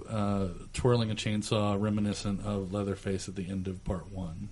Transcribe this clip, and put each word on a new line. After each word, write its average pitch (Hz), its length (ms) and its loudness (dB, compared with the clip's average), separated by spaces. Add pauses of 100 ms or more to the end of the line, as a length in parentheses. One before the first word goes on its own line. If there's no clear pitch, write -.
uh, 101 420 2 (240)
twirling 117 360 4
a 107 60 0
chainsaw, 104 640 2
reminiscent 104 640 0
of 98 280 -2
Leatherface 98 540 0
at 92 80 -8
the 92 140 -4
end 95 180 -2
of 92 180 -6
part 92 260 -2
one. 92 400 -6